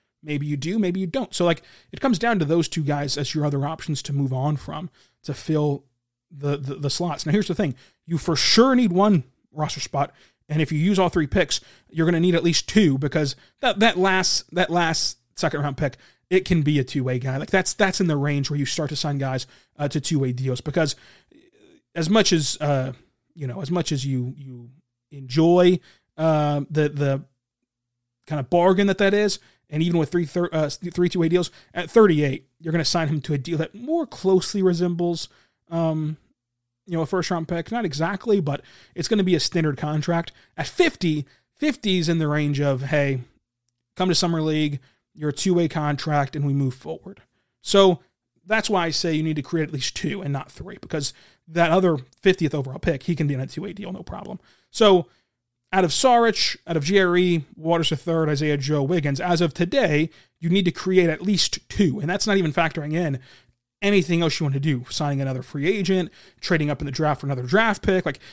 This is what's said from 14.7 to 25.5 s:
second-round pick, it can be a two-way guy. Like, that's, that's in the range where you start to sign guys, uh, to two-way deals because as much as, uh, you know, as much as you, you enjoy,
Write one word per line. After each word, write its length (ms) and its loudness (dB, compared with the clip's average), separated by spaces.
second-round 420 -4
pick, 180 -2
it 160 2
can 160 2
be 160 2
a 60 2
two-way 340 -2
guy. 200 -4
Like, 120 -8
that's, 240 0
that's 280 0
in 60 2
the 100 0
range 320 0
where 100 -4
you 60 -2
start 240 -4
to 60 -8
sign 220 -4
guys, 300 -6
uh, 100 -4
to 140 -4
two-way 320 0
deals 280 -4
because 360 -2
as 140 -2
much 240 4
as, 280 0
uh, 300 -2
you 140 -10
know, 140 -10
as 100 -8
much 200 -2
as 140 -4
you, 320 -4
you 320 -18
enjoy, 680 4